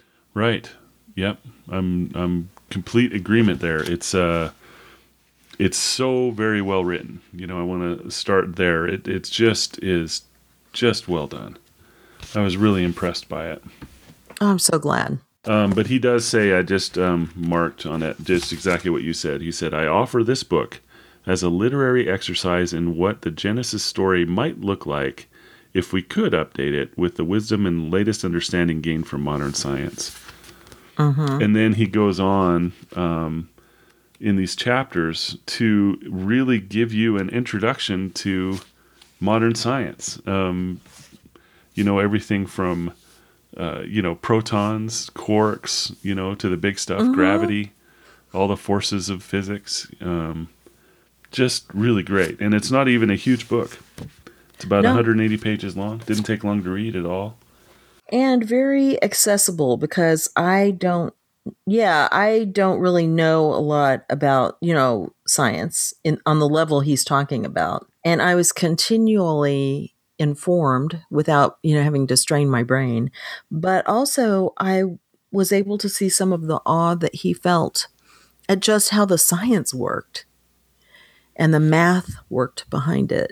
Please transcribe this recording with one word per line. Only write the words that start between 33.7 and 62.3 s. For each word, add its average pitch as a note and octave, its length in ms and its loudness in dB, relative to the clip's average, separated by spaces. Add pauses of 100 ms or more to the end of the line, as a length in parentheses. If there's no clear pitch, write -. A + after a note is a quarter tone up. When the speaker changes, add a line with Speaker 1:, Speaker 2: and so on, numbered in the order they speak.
Speaker 1:
in G#2+ 160 0
these F#2+ 200 -2
chapters F2 840 -4 (100)
to G#2 500 2 (100)
really A#2 520 0
give G#2+ 340 -2
you A2 240 0
an F#2+ 120 -4
introduction G#2+ 800 -2
to F#2+ 480 -2 (600)
modern A2+ 360 2
science. A#2+ 720 -6
Um, F#2 520 -2 (920)
you G#2 100 -2
know, G2+ 160 2
everything G2+ 460 0
from, F2 460 -4 (680)
uh, E2 300 -8
you G#2 140 -2
know, F2 140 -2
protons, A2 960 -2
quarks, - 920 0
you G2 100 -4
know, F#2+ 220 -4
to G2+ 140 -4
the F2+ 80 0
big G2+ 200 -2
stuff, - 240 -4
Speaker 2:
Mm-hmm. B3+ 120 2
Speaker 1:
gravity, G#2 580 2 (600)
all F#2+ 140 2
the G2 100 0
forces G2 520 -2
of F#2+ 140 -6
physics. G2 640 -6 (140)
Um, D#2+ 480 -6 (800)
just - 420 0
really G#2 300 2
great. F2 380 0
And G#2 120 2
it's G#2 160 0
not C3 200 2
even A#2 200 4
a G2 60 2
huge A#2+ 320 0
book. - 320 -2 (720)
It's - 120 -16
about G2+ 180 4
Speaker 2:
No. A2+ 80 6
Speaker 1:
a - 20 4
hundred A2+ 200 4
and A2 80 4
eighty G#2+ 160 2
pages G#2 400 -4
long. G#2+ 280 -6
Didn't G#2+ 200 -2
take G#2+ 180 -2
long G#2 200 -2
to F2+ 60 -4
read G#2+ 260 -4
at F2 100 -4
all. G2 320 -6 (720)
Speaker 2:
And B3+ 320 2
very C4+ 580 2
accessible, F3 760 2
because D#3+ 580 0
I F#3+ 360 4
don't, F3 420 -2 (520)
yeah, F#3+ 460 4
I A3 320 4